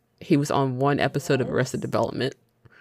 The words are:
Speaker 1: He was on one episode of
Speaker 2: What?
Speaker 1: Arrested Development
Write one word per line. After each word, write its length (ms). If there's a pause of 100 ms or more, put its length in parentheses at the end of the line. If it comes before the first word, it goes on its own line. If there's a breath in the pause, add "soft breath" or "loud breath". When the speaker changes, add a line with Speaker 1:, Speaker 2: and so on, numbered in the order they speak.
(220)
Speaker 1:
He 160
was 140
on 280
one 220
episode 400
of 60
Speaker 2:
What? 80
Speaker 1:
Arrested 260
Development 520 (480 soft breath)